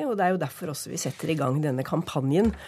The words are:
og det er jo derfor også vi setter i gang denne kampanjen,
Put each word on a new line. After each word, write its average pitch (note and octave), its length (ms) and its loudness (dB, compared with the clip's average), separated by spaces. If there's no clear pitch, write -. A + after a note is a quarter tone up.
og A#3+ 80 0
det G3 80 4
er F3+ 80 6
jo F#3 80 2
derfor D#3+ 320 -6
også - 160 -10
vi - 80 -8
setter - 320 -4
i D#3+ 80 2
gang C#3 240 2
denne C3+ 240 0
kampanjen, D#3+ 680 2